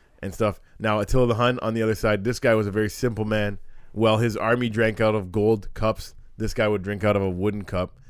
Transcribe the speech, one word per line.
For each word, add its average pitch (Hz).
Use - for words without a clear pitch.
and 95
stuff. 104
Now, 107
Attila 123
the 117
Hun, 123
on 113
the 113
other 110
side, 104
this 123
guy 120
was 110
a 101
very 104
simple 110
man. 107
While 110
his 113
army 120
drank 110
out 110
of 95
gold 104
cups, -
this 110
guy 110
would 104
drink 101
out 104
of 98
a 95
wooden 98
cup. 92